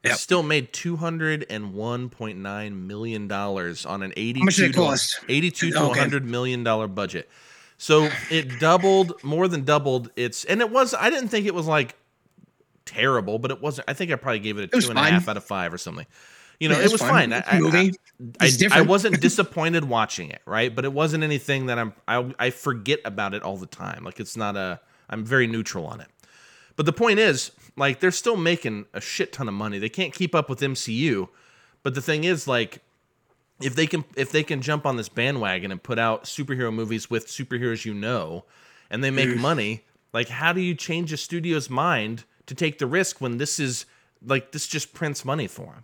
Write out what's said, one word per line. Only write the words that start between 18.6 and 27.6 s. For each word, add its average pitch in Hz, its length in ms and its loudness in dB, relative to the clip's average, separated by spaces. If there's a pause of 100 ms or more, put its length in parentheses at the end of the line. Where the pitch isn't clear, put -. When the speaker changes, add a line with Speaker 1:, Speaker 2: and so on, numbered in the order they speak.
Speaker 1:
wasn't 190 340 4
Speaker 2:
<laughs> - 0 -
Speaker 1:
disappointed 165 640 2
watching 110 440 0
it, - 160 -14
right? 113 280 0
But 127 120 -4
it 139 80 -4
wasn't 156 300 2
anything 139 420 -2
that 120 120 -2
I'm, 113 160 -4 (140)
I, 123 320 0
I 127 120 2
forget 131 520 -2
about 101 300 -4
it 101 100 -6
all 95 140 -6
the 92 80 -12
time. 85 380 -12
Like, 92 160 -14
it's 110 180 -10
not 104 180 -4
a, 92 240 -4 (300)
I'm 110 160 -6
very 123 220 2
neutral 110 380 -6
on 90 140 -12
it. - 80 -20 (680)
But 151 80 0
the 160 80 2
point 214 260 4
is, 165 320 2 (240)